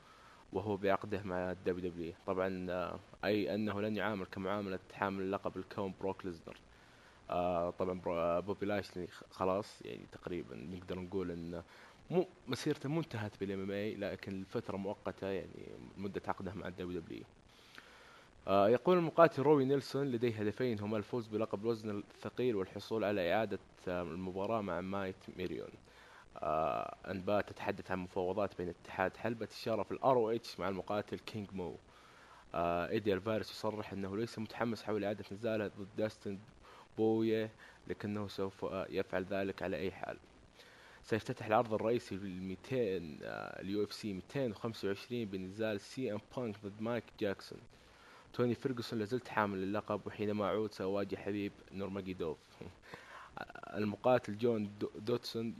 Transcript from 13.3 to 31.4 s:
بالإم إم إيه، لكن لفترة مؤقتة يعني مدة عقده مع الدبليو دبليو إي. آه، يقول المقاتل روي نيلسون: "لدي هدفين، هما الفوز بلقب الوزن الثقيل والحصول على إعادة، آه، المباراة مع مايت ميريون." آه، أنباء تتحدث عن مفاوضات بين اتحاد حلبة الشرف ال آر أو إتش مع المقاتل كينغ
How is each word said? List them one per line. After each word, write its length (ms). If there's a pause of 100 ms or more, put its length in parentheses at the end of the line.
بالإم 220
إم 100
إيه، 260
لكن 440
لفترة 360
مؤقتة 500
يعني 400 (300)
مدة 300
عقده 260
مع 140
الدبليو 340
دبليو 180
إي. 60 (1200)
آه، 220
يقول 280
المقاتل 440
روي 240
نيلسون: 460
"لدي 300
هدفين، 380
هما 180
الفوز 300
بلقب 340
الوزن 280 (260)
الثقيل 400
والحصول 480
على 300
إعادة، 260 (280)
آه، 140
المباراة 600
مع 200
مايت 340 (220)
ميريون." 320 (680)
آه، 580 (160)
أنباء 300
تتحدث 500
عن 80
مفاوضات 580
بين 120
اتحاد 480
حلبة 340
الشرف 400
ال 120
آر 140
أو 140
إتش 280
مع 100
المقاتل 500
كينغ 340